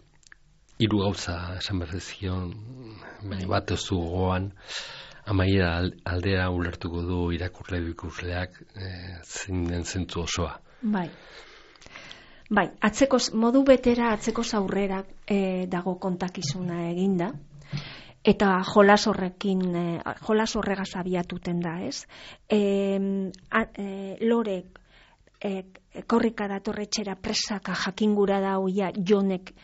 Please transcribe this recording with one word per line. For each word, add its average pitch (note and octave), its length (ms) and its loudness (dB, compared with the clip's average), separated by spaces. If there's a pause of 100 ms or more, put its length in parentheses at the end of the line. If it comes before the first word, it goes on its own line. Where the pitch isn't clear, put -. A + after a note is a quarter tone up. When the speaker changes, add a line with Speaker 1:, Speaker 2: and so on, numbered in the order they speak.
(800)
Speaker 1:
hiru G#2 220 4
gauza F2+ 540 -4
esan F#2 240 -4
behar E2+ 160 -6
dizkion, F#2 560 -6 (680)
baina G2 300 -6
bat G2 220 -2
ez F2 100 0
du G2 160 0
gogoan, F#2 540 0 (720)
amaiera F#2+ 520 4
al-, F2+ 260 0
aldera F#2 480 0
ulertuko F2 520 -2
du F2+ 180 -2 (100)
irakurle F2 500 -4
edo E2+ 100 -4
ikusleak, F2 720 -8 (140)
eh, F2+ 480 -10
zein - 440 -4
den F2 180 -2
zentzu E2+ 380 -4
osoa. D#2+ 320 -4 (260)
Speaker 2:
Bai. G#3 280 -2 (1400)
Bai, G3+ 200 2 (100)
atzeko B3+ 400 4
s-, - 160 0
modu A#3+ 300 6
betera A#3+ 500 6
atzeko A3+ 300 -2
zaurrera, G3 580 0 (220)
eh, F#3+ 440 0
dago F3+ 300 -2
kontakizuna F3+ 880 -4
eginda, F3+ 460 2 (880)
eta G3 420 4
jolas G3+ 440 8
horrekin, F#3+ 680 0
eh, E3+ 480 -2
jolas A3 340 2
horregaz G3 420 -2
abiatuten F3 640 -2
da, E3+ 180 -4
ez? C4 240 -8 (420)
Em, G3 840 2 (160)
a-, A3 240 0
eh, G3 480 -8
Lorek, A3 600 0 (580)
eh, F#3+ 260 -6 (380)
korrika A#3 460 0
dator G3+ 320 -4
etxera G3+ 360 -4
presaka G3 580 -4
jakingura G3 640 2
da F#3+ 200 0
oia F#3+ 320 0
Jonek, G3 640 2 (100)